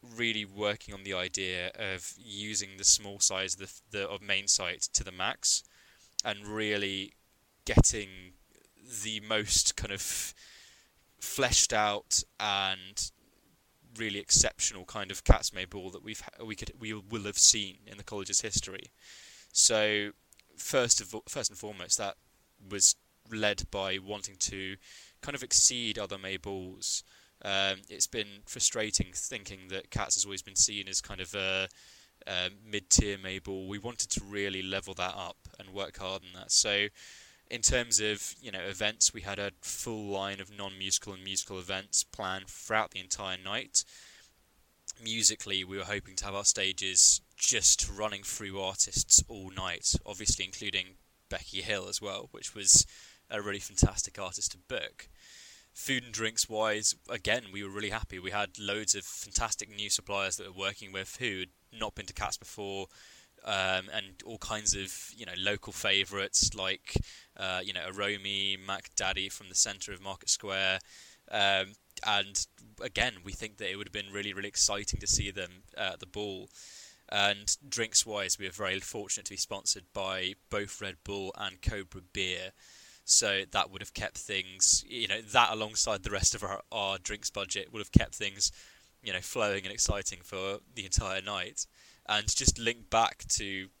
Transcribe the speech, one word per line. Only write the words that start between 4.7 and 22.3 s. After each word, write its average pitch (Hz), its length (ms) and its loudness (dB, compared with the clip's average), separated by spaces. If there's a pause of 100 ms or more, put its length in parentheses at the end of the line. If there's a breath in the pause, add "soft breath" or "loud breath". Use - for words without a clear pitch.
to 117 100 2
the 95 80 -10
max - 520 0 (600 soft breath)
and 104 220 -4
really 101 680 -2 (520)
getting 107 420 6 (960)
the 110 160 -4
most 107 560 2
kind 104 160 -4
of - 420 -4 (880 loud breath)
fleshed - 520 4
out 104 520 2 (160)
and 95 720 -2 (880)
really 107 180 -2
exceptional - 680 4
kind 98 280 -8
of - 140 -8
Cat's - 280 8
May 92 120 -4
Ball 92 260 -10
that 92 120 -14
we've 104 180 -10
ha-, - 220 -14
we 110 120 -6
could, - 240 -8
we 110 120 -8
will 104 340 -6
have 104 120 -2
seen 98 480 6
in 104 120 -16
the 101 60 -14
college's 98 380 -2
history. - 480 -4 (640 loud breath)
So 107 580 4 (460)
first - 460 4
of 98 120 -12
all, 107 160 -8
first 123 220 -4
and 98 80 -16
foremost, 101 400 -2
that 101 160 -4 (520)